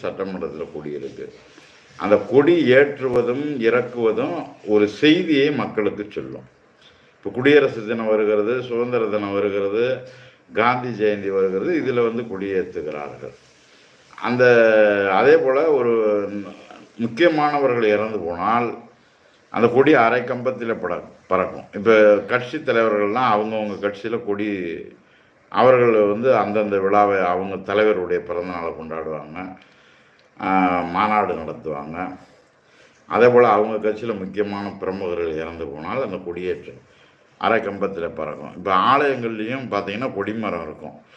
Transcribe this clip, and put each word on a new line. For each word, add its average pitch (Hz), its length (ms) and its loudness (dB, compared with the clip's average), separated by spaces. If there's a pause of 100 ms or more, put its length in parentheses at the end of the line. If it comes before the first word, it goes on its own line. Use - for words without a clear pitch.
சட்டமன்றத்துல 87 720 -8
கொடி 76 160 -12
இருக்கு. 67 440 -12 (600)
அந்த 104 200 2
கொடி 143 560 4
ஏற்றுவதும் 127 880 0
இறக்குவதும் 120 840 -2 (200)
ஒரு 104 220 4
செய்தியை 151 640 2
மக்களுக்கு 104 580 -4
சொல்லும். 65 340 -12 (720)
இப்ப - 140 -12
குடியரசு 127 560 2
தினம் 113 220 -4
வருகிறது, 107 540 2
சுதந்திர 120 420 -2
தினம் 104 300 -2
வருகிறது, 101 640 -2 (540)
காந்தி 123 360 0
ஜெயந்தி 104 400 -2
வருகிறது, 95 520 0
இதுல 123 220 0
வந்து 117 260 -2
கொடி 98 240 -6
ஏத்துகிறார்கள். 73 840 -6 (840)
அந்த, 123 240 2 (680)
அதே 123 240 6
போல 135 340 2
ஒரு 110 580 2 (680)
முக்கியமானவர்கள் 139 880 2
இறந்து 107 340 0
போனால் 101 600 -2 (720)
அந்த 110 180 2
கொடி 139 260 6
அரை 120 260 4
கம்பத்தில 120 600 -6
பட-, 85 240 -8 (220)
பறக்கும். 92 460 -2
இப்ப 104 540 6
கட்சி 123 320 -4
தலைவர்கள்லாம் 113 720 0
அவங்கவங்க 107 480 -2
கட்சியில 107 440 -4
கொடி, 101 520 -4 (720)
அவர்கள் 123 420 6
வந்து 110 460 4
அந்தந்த 104 420 0
விழாவை 101 420 4
அவங்க 95 540 -2
தலைவருடைய 95 440 2
பிறந்த 87 340 -6
நாளை 85 180 -6
கொண்டாடுவாங்க, 80 840 -10 (840)
ஆ, 90 400 2
மாநாடு 95 540 0
நடத்துவாங்க. 78 840 -10 (880)
அதே 113 220 4
போல 120 200 6
அவங்க 107 400 2
கட்சியில 107 300 -4
முக்கியமான 101 640 -6
பிரமுகர்கள் 87 540 -4
இறந்து 82 320 -8
போனால் 82 360 -8
அந்த 98 140 -8
கொடியேற்றம் 90 640 -10 (580)
அரை 107 220 0
கம்பத்தில 92 540 -6
பறக்கும். 76 420 -10
இப்ப 95 200 -2
ஆலயங்கள்லயும் 120 920 0
பார்த்தீங்கன்னா 101 440 -4
கொடிமரம் 98 480 -6
இருக்கும். 76 300 -14 (240)